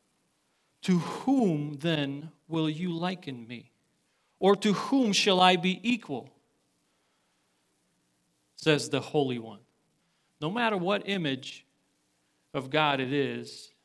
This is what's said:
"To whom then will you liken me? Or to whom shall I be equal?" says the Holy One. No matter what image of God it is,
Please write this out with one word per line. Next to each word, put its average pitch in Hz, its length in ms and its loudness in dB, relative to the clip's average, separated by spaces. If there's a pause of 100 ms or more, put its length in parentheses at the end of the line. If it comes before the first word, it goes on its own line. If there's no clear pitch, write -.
(840)
"To 180 160 4
whom 156 800 0
then 147 520 -2 (180)
will 160 200 -2
you 170 240 -4
liken 165 560 -8
me? 120 220 -16 (680)
Or 196 180 6
to 202 180 2
whom 240 400 2
shall 185 260 4
I 185 160 8
be 185 260 -2
equal?" 151 460 -4 (2250)
says 147 340 2
the 135 100 0
Holy 131 380 -2
One. 110 220 -16 (800)
No 151 120 -6
matter 220 260 0
what 190 320 -2
image 151 560 -4 (880)
of 131 160 -6
God 147 320 2
it 127 100 -4
is, 123 640 -6 (120)